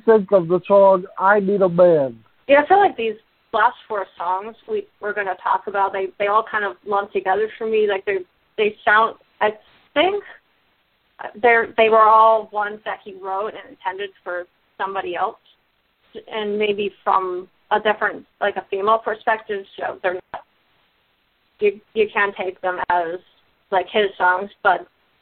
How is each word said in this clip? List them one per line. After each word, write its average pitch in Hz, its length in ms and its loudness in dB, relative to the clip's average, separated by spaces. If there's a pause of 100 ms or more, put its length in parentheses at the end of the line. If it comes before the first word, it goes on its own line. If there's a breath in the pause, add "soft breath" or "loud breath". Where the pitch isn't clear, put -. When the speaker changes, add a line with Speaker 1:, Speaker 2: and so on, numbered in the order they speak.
Speaker 1:
think 220 280 4
of 180 160 4
the 180 180 0
song 196 380 6 (140)
I 202 220 4
Need 196 220 0
a 190 60 4
Man? 160 560 2 (240)
Speaker 2:
Yeah, 277 160 6
I - 40 -12
feel 381 100 6
like 403 180 2
these 220 180 -4 (380)
last 226 240 0 (100)
four 208 180 -6 (140)
songs 190 360 -6 (160)
we, 214 160 -6 (140)
we're 202 140 -6
gonna 196 280 -4
talk - 240 -2
about, 196 260 -2
they, 190 160 -6 (100)
they 202 80 -2
all 214 240 2
kind 208 140 -4
of 185 120 -8 (100)
lump 202 260 -4
together 196 440 -2
for 226 100 -8
me. 220 220 0
Like, 196 160 -4
they, 196 140 -4 (400)
they 214 260 -2
sound, 220 320 2 (240)
I - 100 0 (440)
think 381 280 0 (1160)
they're, 233 380 2
they 220 100 4
were 220 140 4
all 220 500 4
ones 208 320 -6
that 196 180 -10
he 202 120 -16
wrote 190 340 -8
and - 220 -16
intended 190 400 -10 (120)
for 180 220 -8 (320)
somebody 190 400 -6
else, 190 220 -6 (920)
and 208 280 -6
maybe 208 340 -2 (100)
from 185 460 -2 (220)
a 208 100 0
different, 208 440 -4 (160)
like, 202 160 -4
a 185 140 -10
female 208 280 0
perspective, 214 680 -6 (140)
so - 240 -10
they're 180 180 -4 (120)
not, - 100 -14 (1160)
you, 208 200 0 (140)
you 220 180 0
can 202 260 -2
take 185 220 -8
them 180 180 -4 (120)
as, 175 280 -2 (540)
like, 185 200 0
his 214 140 2 (100)
songs, 185 340 0 (120)
but 180 240 0 (360)